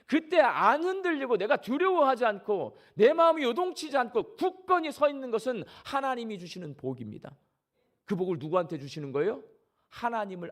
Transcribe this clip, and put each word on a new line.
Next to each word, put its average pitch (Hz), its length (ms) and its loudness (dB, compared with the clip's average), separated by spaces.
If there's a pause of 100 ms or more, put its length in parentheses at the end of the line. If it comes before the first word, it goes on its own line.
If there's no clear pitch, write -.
그때 320 360 2
안 220 420 4
흔들리고 339 540 0
내가 220 200 2
두려워하지 277 680 2
않고 196 520 -2 (180)
내 226 180 6
마음이 330 300 6
요동치지 285 540 -2
않고 233 380 -2
굳건히 359 560 0
서 294 180 2
있는 269 220 -8
것은 233 320 -4 (220)
하나님이 247 520 -4
주시는 170 380 -14
복입니다. 120 580 -10 (680)
그 202 120 -4
복을 180 240 -2
누구한테 165 380 -2
주시는 139 360 -10
거예요? 202 280 -2 (460)
하나님을 208 640 -6